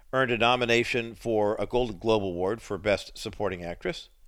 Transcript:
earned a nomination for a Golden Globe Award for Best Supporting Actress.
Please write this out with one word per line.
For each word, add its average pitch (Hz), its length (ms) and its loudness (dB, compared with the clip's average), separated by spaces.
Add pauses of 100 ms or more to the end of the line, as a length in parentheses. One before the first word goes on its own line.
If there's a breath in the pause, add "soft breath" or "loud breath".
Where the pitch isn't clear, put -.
(120 soft breath)
earned 131 180 2
a 120 60 0
nomination 117 800 2
for 107 440 0
a 101 80 -2
Golden 117 320 0
Globe 110 240 4
Award 95 380 -2
for - 160 -8
Best 95 400 0
Supporting 95 480 -6
Actress. 87 460 -8 (180)